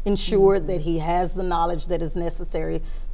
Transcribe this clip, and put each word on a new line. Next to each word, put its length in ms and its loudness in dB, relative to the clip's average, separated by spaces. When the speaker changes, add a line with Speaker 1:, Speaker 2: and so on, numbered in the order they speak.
Speaker 1:
ensured 560 4
Speaker 2:
Mm-hmm. 100 -4
Speaker 1:
that 100 -2
he 180 -2
has 340 0
the 100 -4
knowledge 440 0
that 140 -2
is 140 -2
necessary 640 -2